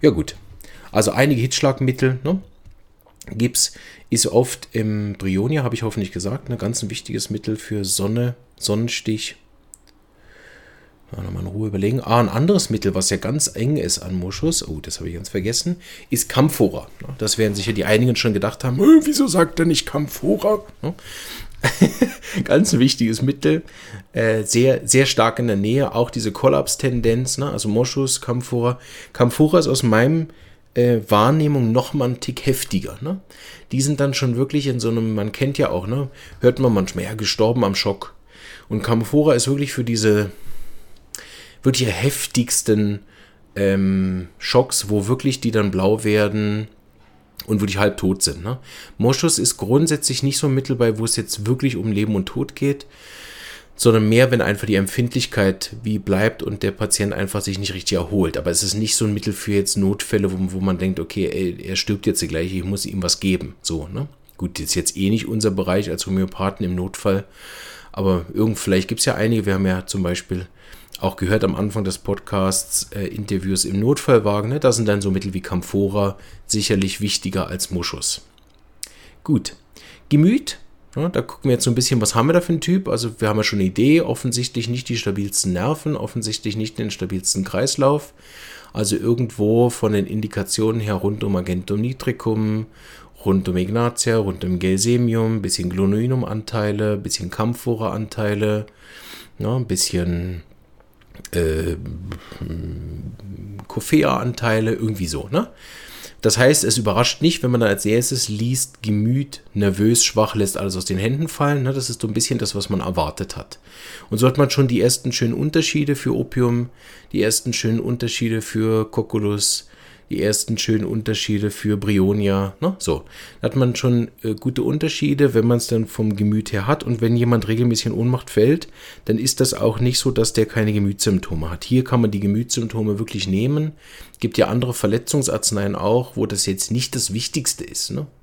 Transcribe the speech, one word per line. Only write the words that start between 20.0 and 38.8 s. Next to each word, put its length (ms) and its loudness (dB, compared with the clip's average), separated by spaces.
Ne? 120 -4
<laughs> 840 2
Ganz 280 4
ein 60 4
wichtiges 420 2
Mittel, 420 0
äh, 300 2
sehr, 440 2
sehr 180 6
stark 340 2
in 80 0
der 100 2
Nähe, 360 2
auch 160 2
diese 220 -4
Kollapstendenz, 1040 2
ne? 140 -4
Also 180 -4
Moschus, 520 0
Camphora. 580 -2
Camphora 480 4
ist 80 2
aus 160 2
meinem, 440 4
äh, 240 4
Wahrnehmung 600 4
noch 220 2
mal 120 0
einen 140 -2
Tick 260 -6
heftiger, 560 -2
ne? 180 -4
Die 100 0
sind 180 0
dann 140 2
schon 220 0
wirklich 320 0
in 120 0
so 100 0
einem, 260 0
man 160 -2
kennt 260 -2
ja 120 2
auch, 180 -4
ne? 220 -4
Hört 200 4
man 120 4
manchmal, 340 0
"Ja, 100 -8
gestorben 480 0
am 100 0
Schock." 400 -4
Und 140 -2